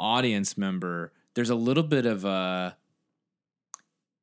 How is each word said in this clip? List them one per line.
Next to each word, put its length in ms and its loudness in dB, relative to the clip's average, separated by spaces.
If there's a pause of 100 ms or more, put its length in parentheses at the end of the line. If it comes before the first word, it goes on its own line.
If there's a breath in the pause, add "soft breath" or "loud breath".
audience 580 2
member, 540 -4 (220)
there's 160 0
a 40 2
little 300 2
bit 220 2
of 180 0
a, 520 -2 (1500)